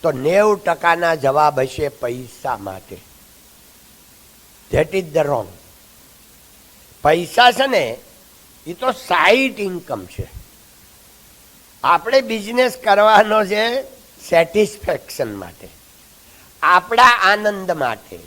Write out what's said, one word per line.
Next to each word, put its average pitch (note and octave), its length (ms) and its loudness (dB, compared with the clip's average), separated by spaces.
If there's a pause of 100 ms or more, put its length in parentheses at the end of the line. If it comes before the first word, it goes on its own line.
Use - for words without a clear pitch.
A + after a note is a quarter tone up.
તો E3 100 0
નેવું F#3+ 520 0
ટકાના E3+ 500 0
જવાબ C#3+ 460 0
હશે, C#3 280 -4
"પૈસા B2 680 -8
માટે." F#2+ 420 -14 (1800)
That D#3 160 0
is F#3+ 120 -4
the D#3 180 -4
wrong. C#3 240 -2 (1600)
પૈસા F3 480 2
છે C4+ 140 -2
ને, D3 300 -2 (720)
એ E3+ 60 -12
તો - 180 -4
સાઈડ G#3+ 720 2
ઇન્કમ E3 440 -8
છે. - 260 -14 (1500)
આપણે A#3 360 2
બિઝનેસ A3+ 520 -2 (120)
કરવાનો G#3+ 600 4
છે A3+ 380 -2 (480)
સેટિસ્ફેક્શન E3 1040 -2
માટે, F#2 320 -18 (920)
આપણા F#3 420 4
આનંદ G#3 680 2
માટે. A#2+ 560 -6